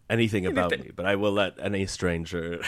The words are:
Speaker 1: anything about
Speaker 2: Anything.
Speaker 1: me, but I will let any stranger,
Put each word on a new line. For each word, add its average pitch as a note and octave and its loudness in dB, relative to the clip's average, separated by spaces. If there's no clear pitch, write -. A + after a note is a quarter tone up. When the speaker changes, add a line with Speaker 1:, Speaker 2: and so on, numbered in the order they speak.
Speaker 1:
anything A2 2
about F2 2
Speaker 2:
Anything. - -6
Speaker 1:
me, - -16
but F2 -6
I G2+ 4
will G#2 2
let G2 0
any G2 0
stranger, E2+ -2